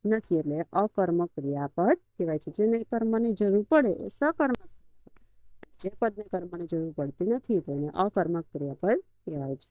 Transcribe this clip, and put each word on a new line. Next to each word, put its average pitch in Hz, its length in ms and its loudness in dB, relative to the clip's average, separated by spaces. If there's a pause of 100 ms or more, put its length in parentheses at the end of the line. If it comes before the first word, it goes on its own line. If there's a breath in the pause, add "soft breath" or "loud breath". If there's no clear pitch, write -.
નથી 214 300 0
એટલે 156 380 -2
અકર્મક 180 560 0
ક્રિયાપદ 143 680 0 (200)
કહેવાય 160 220 -2
છે. 180 120 -10
જેને 226 320 2
કર્મની 226 500 0
જરૂર 208 300 2
પડે 285 260 6
એ - 200 -4
સકર્મક, 285 600 0 (1080)
જે 190 100 -6
પદને 214 340 -2
કર્મની 175 420 -6
જરૂર 165 260 -2
પડતી 151 340 -4
નથી 226 340 0
તો - 120 -6
એને 147 160 -2
અકર્મક 175 560 0
ક્રિયાપદ 156 600 -2 (220)
કહેવાય 135 300 -6
છે. - 160 -20